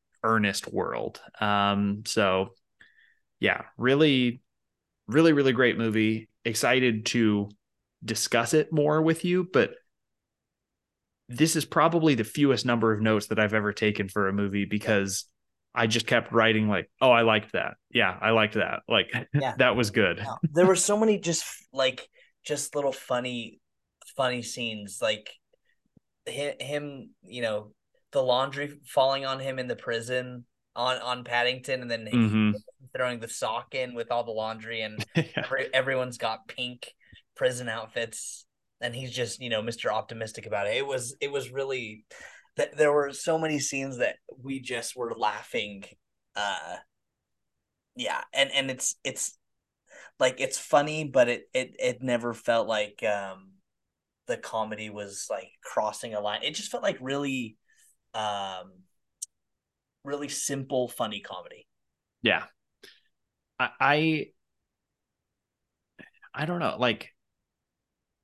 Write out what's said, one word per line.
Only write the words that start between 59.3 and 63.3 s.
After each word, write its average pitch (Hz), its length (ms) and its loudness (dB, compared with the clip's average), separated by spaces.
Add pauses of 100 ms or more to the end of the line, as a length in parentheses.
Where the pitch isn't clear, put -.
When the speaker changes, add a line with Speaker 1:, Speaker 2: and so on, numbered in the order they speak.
Speaker 2:
really 143 240 -6
simple, 135 600 -4
funny 104 340 -6
comedy. - 460 -16 (540)
Speaker 1:
Yeah. 92 220 2 (1160)